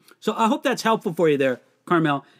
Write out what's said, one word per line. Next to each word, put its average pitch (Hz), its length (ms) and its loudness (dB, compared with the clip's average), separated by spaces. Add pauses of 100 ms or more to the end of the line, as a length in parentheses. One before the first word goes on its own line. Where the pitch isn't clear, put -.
(200)
So 220 160 -4
I 226 120 2
hope 294 160 0
that's 240 180 -2
helpful 220 320 -2
for 160 160 2
you 147 80 2
there, 131 240 -2 (240)
Carmel, 151 400 0 (140)